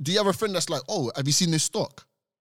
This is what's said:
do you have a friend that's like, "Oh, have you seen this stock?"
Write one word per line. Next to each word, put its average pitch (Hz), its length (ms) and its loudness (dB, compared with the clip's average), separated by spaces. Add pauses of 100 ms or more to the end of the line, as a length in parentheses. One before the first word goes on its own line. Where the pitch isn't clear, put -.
do 139 100 -2
you 202 80 4
have 202 80 4
a 190 60 4
friend 208 200 -2
that's 170 160 -2
like, 147 180 -4
"Oh, 156 280 -2
have 135 100 -2
you 147 80 2
seen 170 180 2
this 156 120 2
stock?" - 420 -4 (360)